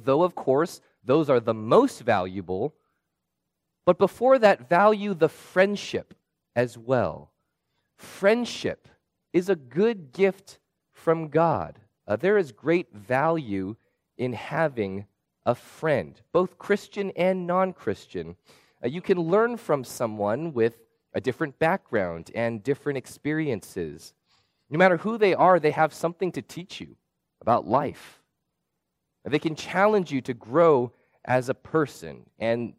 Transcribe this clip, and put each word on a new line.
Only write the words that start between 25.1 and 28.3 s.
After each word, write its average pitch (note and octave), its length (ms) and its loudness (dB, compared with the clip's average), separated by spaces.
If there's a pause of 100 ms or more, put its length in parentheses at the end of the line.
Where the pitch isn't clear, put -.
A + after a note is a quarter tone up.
they G3 160 4
are, E3+ 260 6
they D3+ 100 0
have D3 220 0
something E3+ 400 -6
to C3+ 100 -8
teach - 380 -16
you D2 160 -18 (460)
about G#2+ 260 0
life. A#2+ 540 -2 (1040)